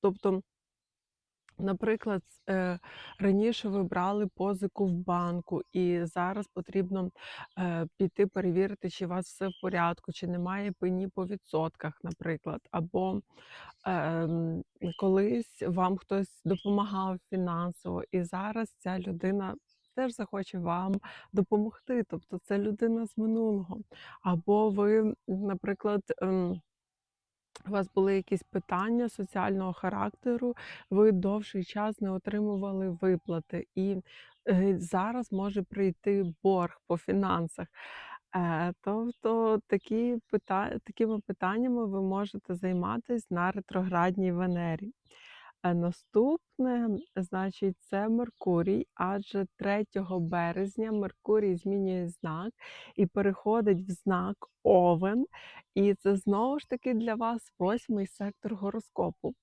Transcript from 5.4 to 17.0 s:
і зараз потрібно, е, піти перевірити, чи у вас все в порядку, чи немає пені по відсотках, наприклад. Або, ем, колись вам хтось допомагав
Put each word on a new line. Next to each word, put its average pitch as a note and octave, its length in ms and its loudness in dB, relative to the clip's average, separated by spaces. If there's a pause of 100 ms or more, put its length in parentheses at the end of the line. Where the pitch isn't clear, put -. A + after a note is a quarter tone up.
і F3 300 2
зараз F3+ 440 -4
потрібно, F#3 640 -4 (460)
е, E3+ 300 -2 (100)
піти G3 300 2
перевірити, F#3 600 0
чи F#3+ 160 -8
у E3+ 40 -6
вас F3+ 180 -4
все - 200 -6
в F#3+ 40 -4 (100)
порядку, F3 500 -2
чи - 160 -8
немає F#3 520 -4
пені F#3 280 -2
по F#3 180 -6
відсотках, E3 760 -6
наприклад. E3 580 -6 (100)
Або, F#3 500 -2 (640)
ем, E3 760 -2 (360)
колись G3+ 680 2
вам F#3 300 2
хтось - 480 -4
допомагав G3 720 0 (120)